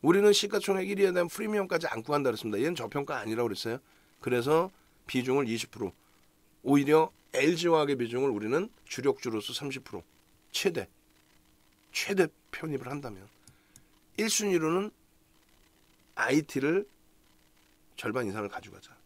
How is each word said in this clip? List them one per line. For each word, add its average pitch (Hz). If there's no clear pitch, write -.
우리는 196
시가총액 196
일 202
위에 190
대한 175
프리미엄까지 196
안고 113
간다 143
그랬습니다. 107
얘는 156
저평가 139
아니라고 113
그랬어요. 110
그래서 143
비중을 131
이십 113
프로. 104
오히려 143
엘지 160
화학의 147
비중을 120
우리는 120
주력주로서 127
삼십 135
프로 90
최대, 160
최대 190
편입을 143
한다면 120
일 214
순위로는 190
아이티를 147
절반 120
이상을 101
가져가자. -